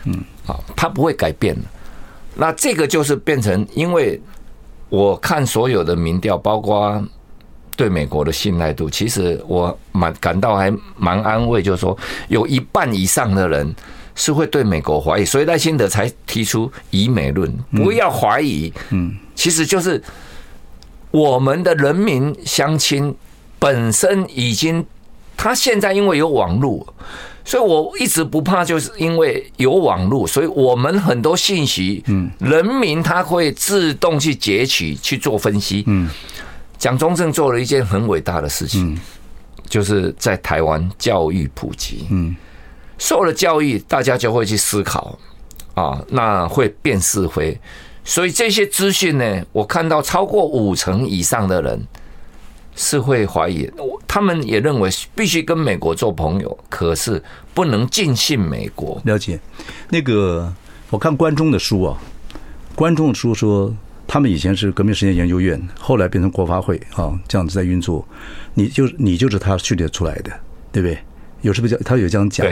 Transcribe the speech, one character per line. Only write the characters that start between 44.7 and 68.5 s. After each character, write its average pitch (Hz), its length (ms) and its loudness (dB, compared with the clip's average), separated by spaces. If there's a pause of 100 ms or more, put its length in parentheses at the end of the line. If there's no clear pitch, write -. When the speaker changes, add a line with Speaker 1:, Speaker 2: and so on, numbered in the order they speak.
Speaker 2:
考， - 360 -4 (560)
啊， 71 340 -2
那 104 400 2
会 107 220 2 (100)
辨 123 180 0
是 92 300 0
非。 78 320 -2 (480)
所 175 160 0
以 180 60 0
这 233 180 2
些 208 160 2
资 196 280 0
讯 160 260 2
呢， 101 320 0
我 107 140 0
看 165 220 0
到 156 140 2
超 175 240 0
过 196 220 0
五 110 300 2
成 95 280 0
以 90 160 -2
上 104 280 2
的 92 120 2
人 62 180 -2 (1000)
是 - 240 0
会 123 260 2
怀 82 220 0
疑， 80 280 -4
我， - 300 -8
他 - 140 0
们 180 260 2
也 107 140 2
认 135 180 2
为 98 100 2 (240)
必 220 140 0
须 160 160 0
跟 165 160 0
美 127 180 2
国 82 160 0
做 107 200 0
朋 82 280 -2
友， - 160 -6 (120)
可 82 260 0
是 92 260 -2 (320)
不 180 120 0
能 120 240 2
尽 160 260 0
信 135 240 0
美 67 380 -2
国。 - 280 -8
Speaker 1:
了 107 140 2
解。 90 220 -4 (500)
那 165 100 2
个， 95 500 0 (380)
我 - 80 -2
看 151 180 0
关 156 200 2
中 156 160 2
的 110 80 4
书 95 240 0
啊， - 160 -2 (800)
关 165 180 4
中 156 140 2
的 120 60 2
书 117 200 0
说， 101 400 2 (320)
他 - 140 0
们 135 100 4
以 85 80 2
前 92 180 2
是 101 140 0
革 98 140 0
命 104 100 2
实 98 100 0
践 98 100 4
研 87 140 2
究 90 120 2
院， 87 200 0 (160)
后 - 200 2
来 95 100 4
变 87 160 0
成 92 80 2
国 90 160 0
发 87 160 0
会 90 180 -2 (140)
啊， 78 180 -2 (140)
这 - 100 -2
样 90 100 2
子 82 120 -2
在 92 60 0
运 90 160 2
作。 85 260 -4 (480)